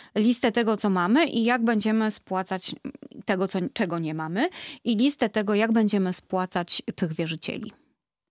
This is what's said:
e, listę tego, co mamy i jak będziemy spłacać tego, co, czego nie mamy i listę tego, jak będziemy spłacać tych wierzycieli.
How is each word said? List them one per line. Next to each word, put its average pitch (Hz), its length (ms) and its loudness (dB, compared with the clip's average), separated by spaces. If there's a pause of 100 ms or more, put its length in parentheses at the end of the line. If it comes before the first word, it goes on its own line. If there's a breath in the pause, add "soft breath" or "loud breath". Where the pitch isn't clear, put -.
(160 loud breath)
e, 208 40 2
listę 233 320 2
tego, 220 240 2
co 208 140 0
mamy 196 360 4
i 226 180 0
jak 240 200 2
będziemy 220 460 2
spłacać 190 640 -6 (500)
tego, 190 240 0
co, 190 100 -4 (140)
czego 175 260 -2
nie 160 160 -4
mamy 170 340 -2 (360 loud breath)
i 233 120 2
listę 247 320 2
tego, 208 260 0
jak 220 180 2
będziemy 208 400 4
spłacać 180 680 -2 (120)
tych 165 180 -2
wierzycieli. 160 600 -6 (580)